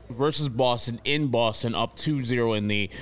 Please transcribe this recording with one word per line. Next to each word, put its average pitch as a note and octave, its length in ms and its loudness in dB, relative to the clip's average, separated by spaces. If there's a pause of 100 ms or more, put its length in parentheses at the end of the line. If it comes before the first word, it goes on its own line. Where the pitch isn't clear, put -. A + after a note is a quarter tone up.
versus C#3+ 400 0
Boston A#2 560 0
in D3 220 2
Boston, A#2 460 2
up A2 220 -2
two D3 280 -2
zero A#2 280 2
in G#2 160 0
the G#2 220 0 (120)